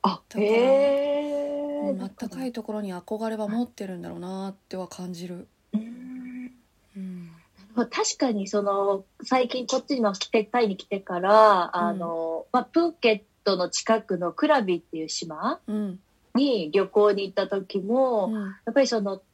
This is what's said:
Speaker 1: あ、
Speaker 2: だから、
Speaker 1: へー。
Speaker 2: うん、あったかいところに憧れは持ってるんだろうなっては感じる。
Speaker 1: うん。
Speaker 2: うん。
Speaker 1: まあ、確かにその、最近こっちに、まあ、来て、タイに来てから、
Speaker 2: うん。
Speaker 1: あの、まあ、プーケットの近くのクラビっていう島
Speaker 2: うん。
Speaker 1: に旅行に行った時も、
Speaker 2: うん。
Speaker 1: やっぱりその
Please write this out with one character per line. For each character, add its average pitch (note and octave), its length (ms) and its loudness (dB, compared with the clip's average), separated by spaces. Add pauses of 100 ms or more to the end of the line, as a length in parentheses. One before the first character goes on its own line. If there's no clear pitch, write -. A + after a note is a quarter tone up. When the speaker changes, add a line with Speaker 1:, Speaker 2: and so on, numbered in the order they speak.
Speaker 1:
あ、 F#3+ 260 0
Speaker 2:
だ - 100 -8
か G#3 60 2
ら、 G#3 80 2
Speaker 1:
へ C#4+ 1300 0
ー。 C#4+ 60 -2
Speaker 2:
う - 40 -4
ん、 F#3+ 60 -8
あ F#3+ 40 -8
っ G3 40 -10
た - 180 -10
か B3+ 160 -8
い B3 80 -6
と A3+ 120 -8
こ G#3+ 100 -8
ろ G#3+ 80 -6
に F#3+ 100 -6
憧 G#3+ 380 -6
れ A3 60 -4
は G#3+ 120 -4
持 A#3 160 0
っ - 20 -4
て G#3 200 -10
る F#3 100 -8
ん E3+ 60 -10
だ E3+ 80 -10
ろ E3+ 60 -10
う - 20 -10
な F#3+ 320 -8
っ G3 40 -14 (140)
て F#3+ 80 -10
は F3+ 120 -8
感 F3+ 260 -10
じ E3+ 120 -10
る。 F3 220 -12 (240)
Speaker 1:
う G#3+ 60 -2
ん。 B3 720 -10 (440)
Speaker 2:
う G3 40 -10
ん。 F3+ 300 -10 (440)
Speaker 1:
ま A#3 100 2
あ、 - 20 -2
確 - 320 -4
か C4 120 2
に G3+ 160 -2
そ G#3 160 0
の、 G3 440 2 (160)
最 B3+ 260 2
近 B3+ 180 -4
こ C4 120 0
っ B3 80 -4
ち C#4+ 80 -2
に、 B3 80 0
ま G#3 80 4
あ、 - 20 -4
来 - 160 -6
て、 A3 160 2
タ B3 160 0
イ A3 80 4
に F#3+ 80 -2
来 - 80 -18
て G3 160 -6
か F3+ 200 -6
ら、 G3+ 540 8
Speaker 2:
う F3+ 40 0
ん。 - 20 0
Speaker 1:
あ F3 140 0
の、 E3 580 -4
ま B3 80 4
あ、 - 40 -6
プ - 160 0
ー E4+ 120 2
ケ G#3+ 340 2
ッ - 180 -20
ト G3 120 4
の F3+ 140 -2
近 - 320 0
く F#3 160 -4
の F3 140 -2
ク D4+ 160 0
ラ C#4+ 120 6
ビ F#3 180 0
っ - 40 -6
て - 160 -10
い D#3+ 60 -4
う D#3+ 40 -10
島 F3 580 -6
Speaker 2:
う G#3+ 60 -6
ん。 G3+ 260 -4 (360)
Speaker 1:
に A#3 380 2
旅 F#3+ 160 4
行 G#3 240 6
に G3 100 0
行 F#3+ 80 -6
っ - 40 -20
た F#3+ 120 0
時 G3 320 -4
も、 A3+ 480 2
Speaker 2:
う A3 40 -2
ん。 A3 120 -4
Speaker 1:
や G3 80 -6 (200)
っ A3 40 -8
ぱ C#4 80 8
り B3 40 6
そ A#3 140 0
の G3 220 -4 (120)